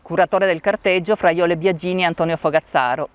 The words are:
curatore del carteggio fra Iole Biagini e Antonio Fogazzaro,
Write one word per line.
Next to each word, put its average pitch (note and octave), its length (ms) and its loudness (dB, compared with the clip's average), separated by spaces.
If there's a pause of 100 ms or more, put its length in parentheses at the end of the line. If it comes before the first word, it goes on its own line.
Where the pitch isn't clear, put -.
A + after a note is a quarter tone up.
curatore F#3+ 460 0
del E3 160 0
carteggio G3 520 0
fra G3 140 2
Iole E3+ 300 0
Biagini F3+ 420 -2
e F3+ 60 0
Antonio E3 320 -2
Fogazzaro, C#3+ 760 -2